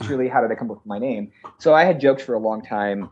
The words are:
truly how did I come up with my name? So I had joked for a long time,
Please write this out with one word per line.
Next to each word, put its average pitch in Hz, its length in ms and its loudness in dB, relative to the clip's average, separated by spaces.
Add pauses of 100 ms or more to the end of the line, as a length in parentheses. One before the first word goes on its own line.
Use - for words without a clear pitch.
truly 127 260 -2
how 131 140 2
did 113 100 0
I 113 40 -4
come 117 160 -6
up 104 60 -12
with - 80 -20
my 104 140 -8
name? 110 320 -6 (260)
So 160 160 4
I 160 120 6
had 165 160 2
joked 135 200 4
for 127 140 -6
a 107 40 -2
long 110 240 -2
time, 101 480 -4